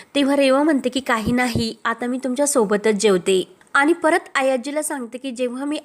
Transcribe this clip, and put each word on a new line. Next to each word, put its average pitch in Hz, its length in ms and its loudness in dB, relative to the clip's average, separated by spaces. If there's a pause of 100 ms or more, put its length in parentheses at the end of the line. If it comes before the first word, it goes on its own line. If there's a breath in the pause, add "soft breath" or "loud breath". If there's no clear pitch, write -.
(140 loud breath)
तेव्हा 285 220 2
रेवा 277 260 4
म्हणते 294 260 0
की, 254 120 -4
"काही 226 320 -2
नाही, 233 420 -2 (100)
आता 233 220 -4
मी 247 180 -4
तुमच्या 269 220 0
सोबतच 214 480 2
जेवते." 190 600 0 (200)
आणि 285 180 4
परत 339 280 2 (140)
आई 269 140 2
आजीला 277 340 -2
सांगते 262 360 -8
की, 269 120 -8
"जेव्हा 247 340 -6
मी 294 200 -4